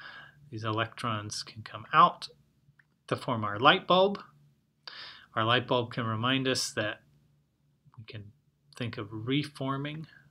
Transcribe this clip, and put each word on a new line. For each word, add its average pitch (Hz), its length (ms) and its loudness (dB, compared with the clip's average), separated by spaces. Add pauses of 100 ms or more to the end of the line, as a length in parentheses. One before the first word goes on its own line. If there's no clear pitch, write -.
(500)
These 110 140 -10
electrons 110 800 -4
can - 200 -16
come 107 300 -16
out 175 360 6 (800)
to - 100 -2
form 113 280 -2
our 104 140 -4
light 165 280 6
bulb. 190 360 4 (1120)
Our 113 100 0
light 123 220 4
bulb 123 260 0
can 123 120 -4
remind 120 420 0
us 127 260 0
that 107 280 -4 (960)
we 110 80 -16
can 104 280 -16 (440)
think 120 220 -6
of 104 120 -8
reforming 139 960 -4 (240)